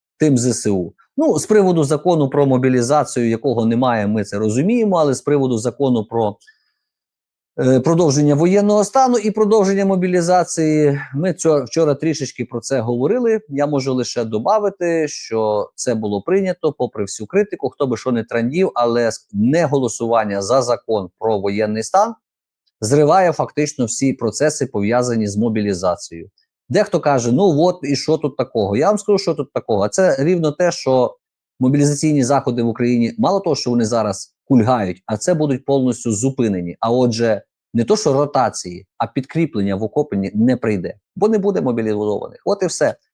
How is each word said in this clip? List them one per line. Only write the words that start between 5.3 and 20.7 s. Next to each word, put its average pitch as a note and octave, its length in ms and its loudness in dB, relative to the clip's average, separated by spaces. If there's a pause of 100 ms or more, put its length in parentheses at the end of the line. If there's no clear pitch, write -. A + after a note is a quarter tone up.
закону A#2+ 480 0
про, G#2+ 320 -2 (1200)
е, C3 200 4
продовження D3 560 2
воєнного G3+ 480 4
стану B3+ 340 2
і G#3+ 140 -2
продовження G3 540 2
мобілізації, E3+ 1160 2 (120)
ми E3 200 -2
цьо-, D3+ 300 2
вчора D3+ 320 0
трішечки C#3 500 -6
про A#2+ 140 -8
це C3+ 200 -2
говорили. F3 600 0 (100)
Я C#3+ 180 -2
можу C3+ 260 0
лише B2 300 -2
добавити, E3+ 840 -2
що G#2+ 680 -2
це A#2+ 200 -4
було G#2 260 -4
прийнято, F3+ 520 -2
попри A2+ 300 -6
всю G#2 240 -10
критику, G3+ 420 -2
хто - 180 -4
би A#2+ 100 -2
що - 140 -4
не A#2 120 -2
трандів, C3 520 -2
але A#2+ 320 2
с-, - 260 -6
не C3 320 2
голосування A#2 760 0
за A#2 200 2
закон A2+ 480 -2 (100)